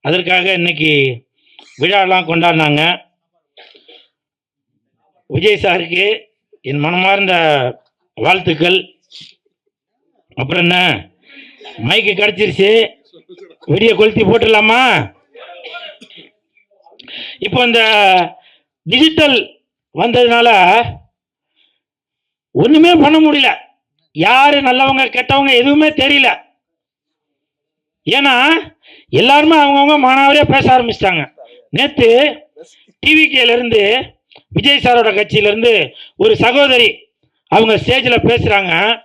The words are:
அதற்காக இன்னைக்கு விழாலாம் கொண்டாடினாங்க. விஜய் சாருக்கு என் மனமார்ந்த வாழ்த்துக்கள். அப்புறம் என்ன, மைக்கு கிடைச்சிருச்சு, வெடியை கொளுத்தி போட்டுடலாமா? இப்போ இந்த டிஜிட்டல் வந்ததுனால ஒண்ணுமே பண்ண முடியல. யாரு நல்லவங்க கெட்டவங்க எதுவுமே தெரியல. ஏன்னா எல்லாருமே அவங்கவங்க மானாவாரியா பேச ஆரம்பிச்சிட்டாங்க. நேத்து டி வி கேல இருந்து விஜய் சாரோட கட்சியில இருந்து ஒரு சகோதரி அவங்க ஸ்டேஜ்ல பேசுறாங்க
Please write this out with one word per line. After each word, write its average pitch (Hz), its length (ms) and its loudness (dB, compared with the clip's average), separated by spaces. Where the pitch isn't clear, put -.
அதற்காக 180 480 -4
இன்னைக்கு 160 400 -2
விழாலாம் 185 500 -2
கொண்டாடினாங்க. 160 540 0
விஜய் 185 340 -2
சாருக்கு 175 420 -4
என் 143 200 -6
மனமார்ந்த 185 500 -2
வாழ்த்துக்கள். 175 640 -2
அப்புறம் 160 280 -4
என்ன, 180 140 2
மைக்கு 202 260 -2
கிடைச்சிருச்சு, 196 560 -2
வெடியை 208 220 2
கொளுத்தி 214 300 0
போட்டுடலாமா? 220 580 2
இப்போ 208 260 -4
இந்த 233 180 2
டிஜிட்டல் 285 520 2
வந்ததுனால 233 540 2
ஒண்ணுமே 302 360 4
பண்ண 302 160 2
முடியல. 294 320 2
யாரு 262 440 2
நல்லவங்க 269 520 0
கெட்டவங்க 269 480 -2
எதுவுமே 294 260 2
தெரியல. 269 280 0
ஏன்னா 269 280 0
எல்லாருமே 294 460 4
அவங்கவங்க 285 440 2
மானாவாரியா 277 480 2
பேச 262 220 0
ஆரம்பிச்சிட்டாங்க. 208 500 0
நேத்து 262 360 0
டி 294 160 0
வி 311 100 4
கேல 247 280 0
இருந்து 226 260 -2
விஜய் 277 280 0
சாரோட 240 340 2
கட்சியில 208 320 -2
இருந்து 226 220 0
ஒரு 214 140 2
சகோதரி 247 540 2
அவங்க 214 300 2
ஸ்டேஜ்ல 240 360 -2
பேசுறாங்க 202 440 -2